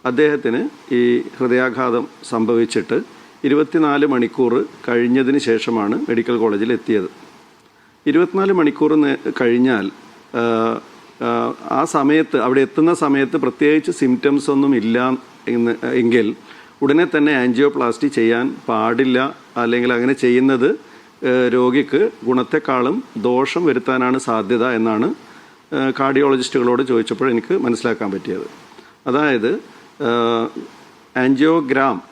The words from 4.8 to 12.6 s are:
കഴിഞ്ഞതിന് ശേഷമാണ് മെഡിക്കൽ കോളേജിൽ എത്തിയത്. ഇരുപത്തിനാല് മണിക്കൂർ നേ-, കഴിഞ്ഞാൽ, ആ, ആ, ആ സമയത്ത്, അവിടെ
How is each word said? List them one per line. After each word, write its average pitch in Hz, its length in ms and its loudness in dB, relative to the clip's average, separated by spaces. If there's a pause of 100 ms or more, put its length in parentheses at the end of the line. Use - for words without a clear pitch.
കഴിഞ്ഞതിന് 123 500 2
ശേഷമാണ് 113 720 -2
മെഡിക്കൽ 120 280 -2
കോളേജിൽ 110 360 0
എത്തിയത്. 104 360 -2 (960)
ഇരുപത്തിനാല് 180 460 0
മണിക്കൂർ 151 440 2
നേ-, 143 220 0 (240)
കഴിഞ്ഞാൽ, 120 500 2 (440)
ആ, 117 80 -2 (840)
ആ, 117 260 -2 (180)
ആ 135 140 0
സമയത്ത്, 151 520 0
അവിടെ 127 240 2